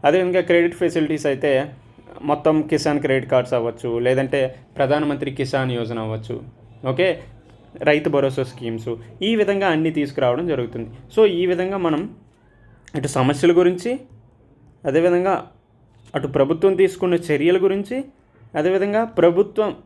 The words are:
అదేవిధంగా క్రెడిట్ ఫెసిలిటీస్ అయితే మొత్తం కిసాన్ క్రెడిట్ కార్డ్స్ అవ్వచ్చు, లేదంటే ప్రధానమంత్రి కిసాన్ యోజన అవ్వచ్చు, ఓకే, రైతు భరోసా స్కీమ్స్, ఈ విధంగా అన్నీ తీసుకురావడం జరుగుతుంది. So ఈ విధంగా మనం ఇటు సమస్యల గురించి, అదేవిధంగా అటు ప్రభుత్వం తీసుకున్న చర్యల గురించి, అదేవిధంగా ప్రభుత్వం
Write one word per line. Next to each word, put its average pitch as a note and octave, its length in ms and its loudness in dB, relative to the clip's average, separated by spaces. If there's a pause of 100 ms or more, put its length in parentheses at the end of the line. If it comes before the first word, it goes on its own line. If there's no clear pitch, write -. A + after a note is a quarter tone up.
అదేవిధంగా F3+ 360 2
క్రెడిట్ E3+ 420 2
ఫెసిలిటీస్ D#3 440 -2
అయితే C#3 240 0 (720)
మొత్తం D3 400 2
కిసాన్ D3 380 0
క్రెడిట్ C3 300 0
కార్డ్స్ B2+ 240 2
అవ్వచ్చు, A#2 440 -4
లేదంటే C3 420 0 (360)
ప్రధానమంత్రి C#3+ 540 -2
కిసాన్ C3 420 -2
యోజన A#2 260 -6
అవ్వచ్చు, A2 380 -8 (560)
ఓకే, F3+ 160 2 (800)
రైతు D3+ 200 2
భరోసా C3+ 340 0
స్కీమ్స్, A2+ 480 -8 (320)
ఈ G3+ 140 -2
విధంగా G3 380 0
అన్నీ D#3+ 160 0
తీసుకురావడం C#3 560 0
జరుగుతుంది. A#2+ 420 -4 (260)
So A3 120 2
ఈ F3+ 200 0
విధంగా F#3 400 -2
మనం D#3 160 0 (920)
ఇటు C#3 120 -4
సమస్యల C#3 520 2
గురించి, F3+ 320 0 (920)
అదేవిధంగా F3 500 2 (800)
అటు C#3 140 -4
ప్రభుత్వం D#3+ 540 2
తీసుకున్న F#3 320 2 (140)
చర్యల D#3+ 380 2
గురించి, G3 320 -2 (560)
అదేవిధంగా F#3+ 500 0
ప్రభుత్వం G3 680 2 (160)